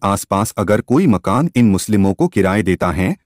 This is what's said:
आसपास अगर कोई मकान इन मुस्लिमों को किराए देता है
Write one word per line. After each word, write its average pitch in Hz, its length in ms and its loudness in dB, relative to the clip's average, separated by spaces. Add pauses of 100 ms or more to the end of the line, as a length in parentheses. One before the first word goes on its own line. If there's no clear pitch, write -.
आसपास 101 540 -2
अगर 107 260 0
कोई 160 240 0
मकान 117 480 0
इन 120 160 4
मुस्लिमों 98 420 0
को 175 140 0
किराए 98 360 0
देता 90 280 0
है 90 240 -2 (100)